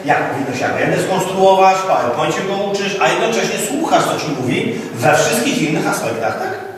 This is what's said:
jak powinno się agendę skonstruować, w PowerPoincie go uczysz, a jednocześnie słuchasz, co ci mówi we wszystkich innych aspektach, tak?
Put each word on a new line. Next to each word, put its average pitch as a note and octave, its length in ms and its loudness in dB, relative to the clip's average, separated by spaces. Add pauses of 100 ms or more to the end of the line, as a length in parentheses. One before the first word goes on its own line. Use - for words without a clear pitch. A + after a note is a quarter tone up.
jak - 260 0
powinno C3 260 -4
się - 100 -2
agendę - 360 0
skonstruować, F#3+ 720 4
w F#3 60 -2
PowerPoincie D3+ 560 0 (100)
go G3 60 -2 (180)
uczysz, G3 280 -2
a F3 80 2
jednocześnie - 500 0 (100)
słuchasz, - 360 0
co - 160 -2
ci - 60 -6 (140)
mówi - 340 -2 (200)
we D3 220 2
wszystkich - 460 0
innych D3+ 260 0
aspektach, - 500 -4
tak? - 200 -6 (200)